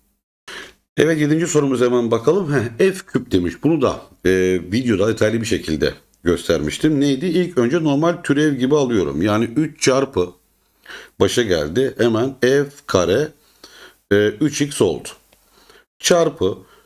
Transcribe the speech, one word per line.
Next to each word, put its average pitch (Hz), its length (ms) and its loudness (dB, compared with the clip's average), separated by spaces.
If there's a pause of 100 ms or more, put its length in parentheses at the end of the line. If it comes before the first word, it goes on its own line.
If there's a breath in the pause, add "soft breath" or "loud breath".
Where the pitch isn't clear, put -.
(960 loud breath)
Evet, 160 240 2
yedinci 156 260 0
sorumuza 139 380 0
hemen 120 260 0
bakalım. 147 420 0
Heh, 117 260 -2
F 185 280 -2
küp - 260 -6
demiş. 87 300 0
Bunu 151 200 2
da, 98 180 -2 (240)
e, 92 360 2 (120)
videoda 113 360 0
detaylı 110 320 0
bir 107 60 -6
şekilde 78 480 -2 (300)
göstermiştim. 85 760 0
Neydi? 139 260 0
İlk 180 320 0
önce 139 260 0
normal 156 380 0
türev 147 320 0
gibi 131 220 2
alıyorum. 92 460 0
Yani 107 220 2
üç 147 380 -4
çarpı 131 500 0 (880 loud breath)
başa 110 220 2
geldi. 90 560 -2
Hemen 120 420 0
F 139 300 2 (160)
kare, 98 420 0 (840 loud breath)
e, 104 140 4
üç 139 340 -2
x 143 200 -4
oldu. 82 280 0 (880 soft breath)
Çarpı, 156 600 0 (280 soft breath)